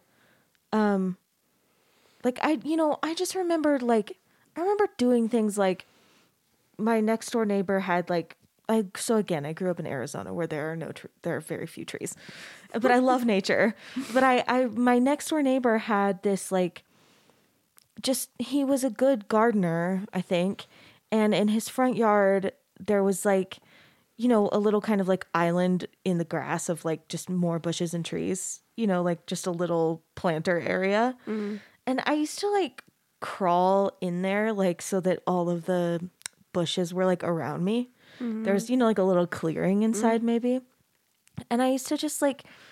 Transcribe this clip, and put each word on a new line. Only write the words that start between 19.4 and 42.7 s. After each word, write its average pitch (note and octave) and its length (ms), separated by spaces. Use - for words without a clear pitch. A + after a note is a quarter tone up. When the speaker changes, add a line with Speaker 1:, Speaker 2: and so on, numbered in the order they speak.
Speaker 1:
I F#3 80
think. F3+ 440
And G#3+ 240
in G#3 140
his A3 200
front B3+ 280
yard, G3 560
there G3+ 240
was, G3 220
like, F#3+ 320
you A#3 100
know, G#3+ 240
a G#3 80
little G#3 220
kind G#3 200
of, F3+ 60
like, F#3 260
island F3 540
in F3+ 120
the E3+ 80
grass D#3 440
of, E3 160
like, D#3+ 220
just - 220
more F3 300
bushes E3 340
and E3+ 120
trees, - 560
you A3+ 100
know, F3+ 160
like, F3 240
just - 180
a F#3+ 60
little E3+ 520
planter E3+ 440
area. G3+ 560
Speaker 2:
Mm-hmm. G#3+ 300
Speaker 1:
And C4 200
I D4 80
used D4+ 260
to, G#4 100
like, F#4+ 340
crawl F#3+ 720
in F3+ 200
there, G#3 320
like, F#3+ 280
so G3 200
that F3+ 260
all F3 220
of E3+ 160
the F3 440
bushes F3 400
were, F#3 120
like, F#3 180
around D#3 400
me. A#3 260
Speaker 2:
Mm-hmm. A3 240
Speaker 1:
There's, G3+ 260
you B3+ 80
know, B3 80
like, A3 140
a F#3+ 40
little F3 240
clearing E3+ 560
inside A3+ 340
Speaker 2:
Mm-hmm. A3+ 80
Speaker 1:
maybe. A#3+ 360
And A#3+ 120
I C4 100
used C4+ 160
to D4+ 100
just, - 260
like, C#4 200